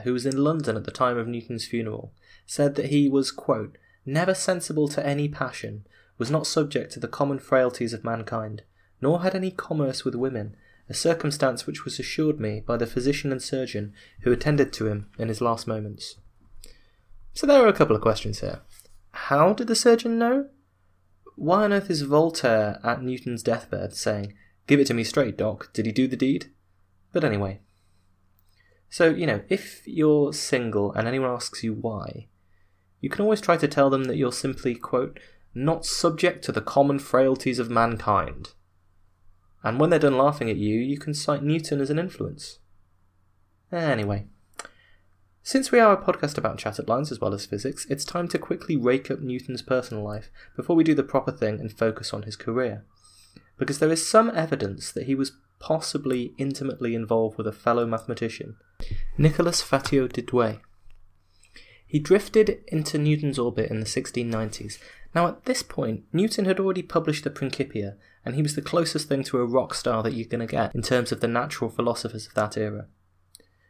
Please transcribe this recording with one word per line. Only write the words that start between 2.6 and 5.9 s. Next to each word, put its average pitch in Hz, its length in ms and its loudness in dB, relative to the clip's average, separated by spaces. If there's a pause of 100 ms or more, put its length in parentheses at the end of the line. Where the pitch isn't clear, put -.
that - 100 -2
he 143 240 4
was, 135 200 2
quote, - 480 -4 (280)
"never 165 280 0
sensible 170 540 0
to 143 180 -4
any 143 220 0
passion, 120 580 -8 (320)